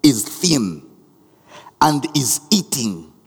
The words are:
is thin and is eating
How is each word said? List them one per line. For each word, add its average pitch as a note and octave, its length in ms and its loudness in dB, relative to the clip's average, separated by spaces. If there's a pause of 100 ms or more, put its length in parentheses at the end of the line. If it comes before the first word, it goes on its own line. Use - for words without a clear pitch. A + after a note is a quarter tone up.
is A#2+ 220 4
thin A2 600 -2 (960)
and D3 240 2 (100)
is C3+ 240 0 (100)
eating A#2 600 -2 (160)